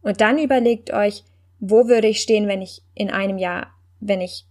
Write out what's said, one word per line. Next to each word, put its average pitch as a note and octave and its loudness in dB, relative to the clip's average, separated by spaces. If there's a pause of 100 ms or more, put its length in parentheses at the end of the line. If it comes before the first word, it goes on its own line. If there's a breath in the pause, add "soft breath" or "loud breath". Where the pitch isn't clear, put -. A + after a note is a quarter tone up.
Und G#3 -4
dann A3 4
überlegt B3 0
euch, G#3 -2 (380)
wo G#3+ 4
würde A3+ 4
ich A3 0
stehen, G#3 0
wenn G3 -4
ich - -16 (120)
in G3+ -4
einem G3 -4
Jahr, F3+ -6 (320)
wenn G3+ -2
ich - -10